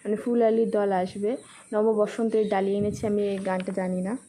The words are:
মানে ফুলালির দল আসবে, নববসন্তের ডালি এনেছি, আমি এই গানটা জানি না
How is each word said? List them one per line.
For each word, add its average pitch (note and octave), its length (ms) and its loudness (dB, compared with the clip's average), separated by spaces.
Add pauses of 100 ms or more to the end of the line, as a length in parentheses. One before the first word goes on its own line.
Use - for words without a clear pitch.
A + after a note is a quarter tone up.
মানে G#3 160 -2
ফুলালির A3+ 540 2
দল G3+ 220 2
আসবে, F#3+ 380 -2 (440)
নববসন্তের G#3+ 760 2
ডালি G3 260 2
এনেছি, G#3 320 -2
আমি G#3 120 0
এই G3+ 160 -2 (100)
গানটা F#3 320 -4
জানি F#3 220 -2
না G3+ 140 -4 (120)